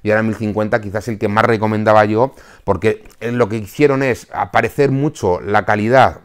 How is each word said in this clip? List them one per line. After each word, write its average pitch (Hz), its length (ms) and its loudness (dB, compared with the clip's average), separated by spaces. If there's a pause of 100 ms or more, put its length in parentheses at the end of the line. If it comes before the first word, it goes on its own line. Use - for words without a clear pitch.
y 104 80 -2
ahora 110 120 2
mil 110 120 0
cincuenta, 107 480 -2
quizás 104 260 -8
el 110 100 -6
que 107 100 -2
más 107 180 -2
recomendaba 107 580 2
yo, 110 300 0 (300)
porque, 101 400 -2 (160)
eh, 117 120 -6
lo 120 160 0
que 107 80 -4
hicieron 135 460 0
es 127 320 -2
aparecer 113 560 0
mucho 135 500 -2
la 101 240 -4
calidad 107 600 2